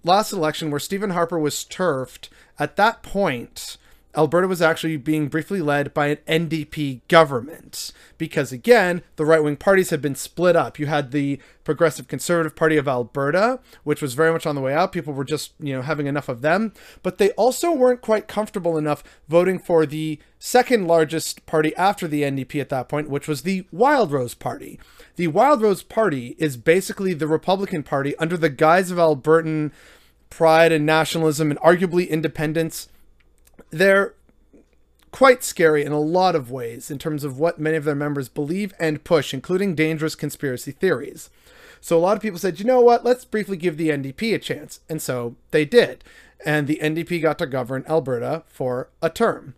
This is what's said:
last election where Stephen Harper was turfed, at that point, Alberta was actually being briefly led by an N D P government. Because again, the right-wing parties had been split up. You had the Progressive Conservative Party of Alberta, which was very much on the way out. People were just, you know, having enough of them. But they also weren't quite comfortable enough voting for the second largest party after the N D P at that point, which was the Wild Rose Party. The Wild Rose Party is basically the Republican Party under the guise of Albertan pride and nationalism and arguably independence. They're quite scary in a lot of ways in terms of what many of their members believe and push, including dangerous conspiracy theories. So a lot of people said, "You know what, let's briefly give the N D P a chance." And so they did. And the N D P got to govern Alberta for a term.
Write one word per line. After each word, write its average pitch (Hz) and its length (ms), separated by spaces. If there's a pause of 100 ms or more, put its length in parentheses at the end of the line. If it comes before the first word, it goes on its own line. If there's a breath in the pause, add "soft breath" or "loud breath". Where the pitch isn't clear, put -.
last 202 300
election 156 380
where 143 100
Stephen 196 300
Harper 170 280
was 147 260
turfed, 139 680 (280 soft breath)
at 147 180
that 220 260
point, - 760 (380 soft breath)
Alberta 160 320
was 185 140
actually 160 380
being 151 300
briefly 160 340
led 143 320
by 147 140
an 147 180
N 165 200
D 151 200
P 139 420
government. 156 840 (260 soft breath)
Because 156 340
again, 180 480 (160)
the 156 80
right-wing 151 320
parties 190 320
had 151 140
been 139 120
split 175 400
up. 147 240
You 147 60
had 143 280
the 139 280 (240 soft breath)
Progressive 151 440
Conservative 160 460
Party 160 220
of 143 100
Alberta, 147 720 (260 soft breath)
which 151 180
was 135 100
very 160 180
much 165 140
on 151 100
the 139 60
way 131 140
out. 185 180
People 147 220
were 139 100
just, 147 340
you 139 140
know, 131 80
having 147 280
enough 143 200
of 123 140
them. 190 320 (280 loud breath)
But 185 140
they 202 140
also 254 420
weren't 254 300
quite 214 260
comfortable 175 480
enough 147 260 (260 soft breath)
voting 180 300
for 160 280
the 156 320 (200 soft breath)
second 247 480
largest 160 600
party 156 300
after 185 300
the 147 160
N 139 140
D 131 80
P 147 160
at 131 80
that 131 220
point, 147 180
which 139 180
was 143 160
the 190 300
Wild 226 400
Rose 127 220
Party. - 440 (380 soft breath)
The 175 120
Wild 220 340
Rose 208 200
Party 143 540
is 139 220
basically 185 560
the 151 120
Republican 180 560
Party 139 360
under 165 180
the 160 140
guise 170 400
of 175 80
Albertan 156 720 (580 soft breath)
pride 165 420
and 151 140
nationalism 156 680
and 143 100
arguably 175 460
independence. 160 840 (800)
They're 196 440 (1000)
quite 254 300
scary 156 400
in 147 100
a 147 80
lot 175 340
of 127 160
ways 120 400
in 139 80
terms 151 260
of 131 140
what 170 200
many 156 180
of 147 80
their 151 100
members 143 340
believe 180 500
and 156 260
push, 156 280
including 185 420
dangerous 156 400
conspiracy 139 580
theories. 170 580 (500 loud breath)
So - 160
a 165 40
lot 196 160
of 202 60
people 196 160
said, 175 200
"You 208 80
know 254 140
what, 233 240
let's 247 200
briefly 196 320
give 160 220
the 160 120
N 139 120
D 135 100
P 220 220
a - 40
chance." - 420 (100)
And 156 100
so 120 360 (160)
they 156 120
did. 156 400 (400 soft breath)
And 151 220
the 156 160
N 156 120
D 165 100
P 175 140
got 151 200
to 170 80
govern 131 420
Alberta 135 580
for 127 440 (100)
a 165 80
term. 160 500